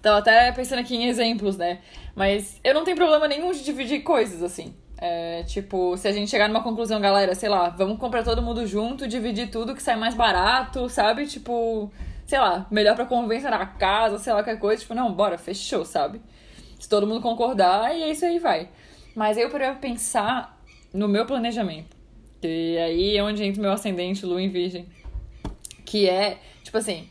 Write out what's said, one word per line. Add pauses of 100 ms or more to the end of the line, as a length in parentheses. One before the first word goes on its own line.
tava
até
pensando
aqui
em
exemplos,
né? (380)
Mas
eu
não
tenho
problema
nenhum
de
dividir
coisas,
assim. (260)
É,
tipo,
se
a
gente
chegar
numa
conclusão,
galera,
sei
lá,
vamos
comprar
todo
mundo
junto,
dividir
tudo
que
sai
mais
barato,
sabe?
Tipo, (340)
sei
lá,
melhor
pra
convivência
na
casa,
sei
lá,
qualquer
coisa.
Tipo,
não,
bora,
fechou,
sabe? (600)
Se
todo
mundo
concordar,
e
é
isso
aí,
vai. (440)
Mas
aí
eu
parei
pra
pensar (340)
no
meu
planejamento. (460)
E
aí
é
onde
entra
o
meu
ascendente,
lua
em
virgem. (960)
Que
é, (260)
tipo
assim